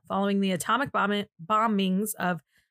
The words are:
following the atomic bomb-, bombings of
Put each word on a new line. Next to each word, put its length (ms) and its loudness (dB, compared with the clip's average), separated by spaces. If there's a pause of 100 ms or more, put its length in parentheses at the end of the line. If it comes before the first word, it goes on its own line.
following 320 0
the 120 0
atomic 400 -2
bomb-, 340 0 (200)
bombings 720 0
of 240 -2 (300)